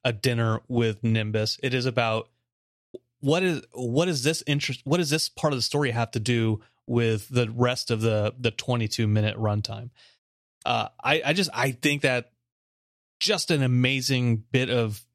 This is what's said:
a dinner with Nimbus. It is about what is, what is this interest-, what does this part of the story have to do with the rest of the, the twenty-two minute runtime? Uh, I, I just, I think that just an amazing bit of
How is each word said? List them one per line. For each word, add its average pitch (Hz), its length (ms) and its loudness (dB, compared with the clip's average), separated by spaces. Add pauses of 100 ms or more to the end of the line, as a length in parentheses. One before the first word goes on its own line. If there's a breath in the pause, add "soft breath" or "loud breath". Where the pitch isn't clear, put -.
a 123 100 0
dinner 113 540 0
with 117 360 0
Nimbus. 107 580 0
It 127 120 -2
is 123 120 -2
about 113 420 -2 (920)
what 156 220 2
is, 175 200 0 (100)
what 127 360 0
is 143 140 -2
this 160 240 0
interest-, 143 380 -2
what 143 140 0
does 156 120 0
this 156 180 0
part 151 240 -2
of 131 60 -2
the 113 40 -2
story 143 280 0
have 117 220 -2
to 117 80 -2
do 113 400 2 (260 soft breath)
with 113 420 0
the 123 220 0
rest 123 400 0
of 110 100 0
the, 107 380 0
the 120 140 0
twenty-two 117 540 -2
minute 107 300 2
runtime? 107 540 -4 (760 soft breath)
Uh, 117 240 0 (140)
I, 156 240 0
I 151 60 0
just, 185 200 0
I 131 200 -2
think 143 300 0
that 127 280 -2 (920)
just 190 300 -2
an 147 120 2
amazing 123 920 2
bit 131 180 2
of 113 340 -2 (100)